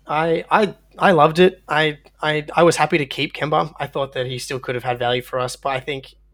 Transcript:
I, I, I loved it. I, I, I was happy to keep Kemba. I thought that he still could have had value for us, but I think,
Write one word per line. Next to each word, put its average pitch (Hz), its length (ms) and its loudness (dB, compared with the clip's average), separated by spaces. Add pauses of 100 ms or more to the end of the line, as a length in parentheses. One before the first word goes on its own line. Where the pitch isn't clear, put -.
I, 165 460 -2
I, 190 240 2 (240)
I 196 140 6
loved 156 260 4
it. 185 280 4
I, 151 300 0 (240)
I, 151 240 -2 (100)
I 160 60 4
was 170 140 6
happy 156 240 0
to 143 80 -2
keep - 260 -6
Kemba. 151 460 -2
I 143 80 -6
thought 135 260 -6
that 127 140 -4
he 131 100 -8
still 127 220 -8
could 127 160 -6
have 120 80 -6
had 123 160 -4
value 123 240 -2
for - 160 -6
us, 127 160 -6
but - 140 -6
I 131 100 -4
think, 135 340 -10 (200)